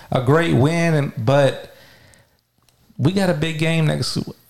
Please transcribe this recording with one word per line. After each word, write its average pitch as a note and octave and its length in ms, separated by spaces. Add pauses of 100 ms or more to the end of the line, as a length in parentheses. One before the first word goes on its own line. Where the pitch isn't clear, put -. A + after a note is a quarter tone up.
(100)
a B2 120
great D#3+ 320
win, E3 400
and, C#3+ 180 (120)
but C3+ 500 (1200)
we C#3+ 140
got F#3+ 180
a E3+ 40
big D#3 240
game D#3+ 280
next, D3 320 (320)